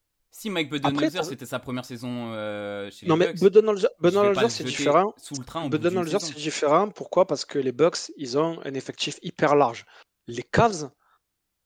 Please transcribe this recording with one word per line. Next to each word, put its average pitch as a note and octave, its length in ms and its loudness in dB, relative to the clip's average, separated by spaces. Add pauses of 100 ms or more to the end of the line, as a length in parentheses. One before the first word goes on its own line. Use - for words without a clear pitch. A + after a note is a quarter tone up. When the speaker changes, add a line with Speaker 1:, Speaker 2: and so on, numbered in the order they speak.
(300)
Speaker 1:
Si - 220 -8
Mike E3 160 0
Speaker 2:
Après, C#3+ 240 -2
Speaker 1:
Budenholzer, F3+ 300 0
Speaker 2:
t'as D3+ 80 -4
Speaker 1:
c'était B2+ 180 -12
sa C3 100 -8
première B2 280 -8
saison, A#2+ 480 -8
euh, G#2 580 -8
chez - 160 -12
Speaker 2:
Non, D#3+ 80 4
Speaker 1:
les F3 100 0
Speaker 2:
mais E3+ 80 -4
Speaker 1:
Bucks, F3 80 -6
Speaker 2:
Budenholzer, G3+ 560 6
Speaker 1:
je D#3 60 -6
vais F3 80 6
Speaker 2:
Budenholzer, G3+ 240 4
Speaker 1:
pas F#3+ 80 2
le A#3 60 2
Speaker 2:
c'est G3 160 -6
Speaker 1:
jeter B2+ 120 -6
Speaker 2:
différent. D3+ 400 2
Speaker 1:
sous - 220 -12
le B2+ 60 -12
train - 160 -8
au - 20 -6
bout C#3+ 60 -4
d'une D3+ 100 0
Speaker 2:
Budenholzer, F3 420 -2
Speaker 1:
saison. D#3+ 100 -10
Speaker 2:
c'est C#3+ 80 -16
différent. D#3 500 2
Pourquoi ? F3+ 360 0
Parce D3 180 -4
que - 140 -6
les C3 140 0
Bucks, D3+ 460 0
ils C3 200 -4
ont E3 260 0
un C#3 120 -8
effectif - 480 -8
hyper D#3 320 2
large. B2 300 2 (420)
Les A#2 160 -10
Cavs, F#3 480 2 (760)